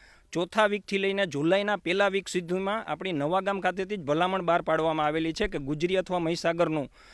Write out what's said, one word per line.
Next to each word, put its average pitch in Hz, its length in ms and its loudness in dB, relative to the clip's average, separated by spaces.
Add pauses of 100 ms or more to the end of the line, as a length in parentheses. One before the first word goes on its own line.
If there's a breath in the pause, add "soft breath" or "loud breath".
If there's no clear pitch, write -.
(320 soft breath)
ચોથા 185 340 2
વીકથી 202 320 -2
લઈને 196 280 0
જુલાઈના 185 500 2
પહેલા 196 320 0
વીક 190 200 -2
સુધીમાં 190 560 -4
આપણી 165 280 -6
નવાગામ 185 480 0
ખાતેથી 185 360 -2
જ 196 40 -6
ભલામણ 175 420 2
બહાર 170 200 2
પાડવામાં 160 440 2
આવેલી 160 260 0
છે 208 160 -2
કે 175 100 -6
ગુજરી 151 380 -2
અથવા 180 220 0
મહીસાગરનું 165 680 0 (260 loud breath)